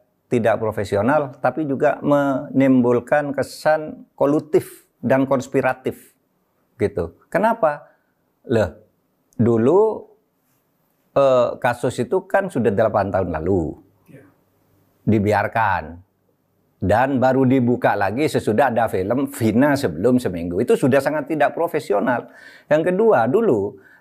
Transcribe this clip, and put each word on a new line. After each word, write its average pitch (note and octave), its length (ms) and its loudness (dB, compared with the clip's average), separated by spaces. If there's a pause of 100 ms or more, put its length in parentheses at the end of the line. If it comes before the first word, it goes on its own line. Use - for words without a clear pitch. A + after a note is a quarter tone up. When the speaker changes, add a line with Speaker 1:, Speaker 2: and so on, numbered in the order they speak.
(280)
Speaker 1:
tidak A2 320 0
profesional, A2 800 -2
tapi C#3+ 240 -2
juga C#3 400 -2
menimbulkan C3+ 1300 2
kesan D#3 800 -4
kolutif D3 720 -2 (160)
dan C3 240 2
konspiratif, C3 880 -4 (640)
gitu. F#2 400 -4 (160)
Kenapa? F3 640 -2 (560)
Loh, G#2+ 240 0 (640)
dulu, B2 640 2 (1120)
eh, C3+ 480 2
kasus B2 400 -2
itu F#3 240 -2
kan G3 240 -2
sudah A2+ 240 0
delapan G#2+ 320 0
tahun F#2 320 -2
lalu. D#2+ 400 -2 (320)
Speaker 2:
Ya. - 160 -20 (800)
Speaker 1:
Dibiarkan. G2+ 880 0 (800)
Dan A#2+ 480 0
baru C3 240 2
dibuka B2 480 2
lagi G#2 320 -2
sesudah B2+ 400 0
ada A#2 240 -2
film A2+ 400 -2
Vina B2 480 0
sebelum G#2 400 0
seminggu. F2 400 -6
Itu E3+ 160 0
sudah B3+ 240 2
sangat D#3 320 -4
tidak C#3+ 240 0
profesional. D#3 800 -4 (320)
Yang E3 240 0
kedua, F3+ 400 2
dulu C#3+ 480 0 (220)